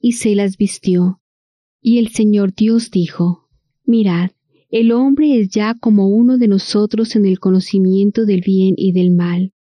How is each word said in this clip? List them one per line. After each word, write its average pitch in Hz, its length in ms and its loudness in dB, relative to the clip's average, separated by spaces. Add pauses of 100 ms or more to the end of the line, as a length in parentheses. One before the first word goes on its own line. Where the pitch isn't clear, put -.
y 240 120 0
se 214 220 -2
las 202 220 -2
vistió. 185 640 -2 (600)
Y 233 180 2
el 220 100 -2
Señor 208 440 0
Dios 226 380 -2
dijo, 175 560 -4 (380)
"Mirad, 190 460 0 (380)
el 226 220 0
hombre 277 480 2
es 196 100 -2
ya 214 300 -2
como 202 280 2
uno 240 300 2
de 240 100 2
nosotros 208 680 -2
en 208 100 2
el 190 140 0
conocimiento 190 880 0
del 190 160 0
bien 190 360 0
y 190 140 -2
del 180 200 2
mal. 175 420 -2 (100)